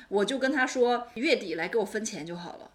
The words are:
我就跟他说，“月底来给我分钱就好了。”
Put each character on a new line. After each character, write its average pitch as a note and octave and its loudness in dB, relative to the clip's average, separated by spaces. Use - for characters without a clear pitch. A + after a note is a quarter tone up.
我 G3+ 2
就 B3 2
跟 C4 2
他 C4 2
说 A#3+ 2
，“月 C4 2
底 G3+ -2
来 E3 -2
给 F#3 -2
我 G#3 2
分 G#3 -4
钱 F#3 -8
就 E3+ -8
好 F3 -10
了。” - -18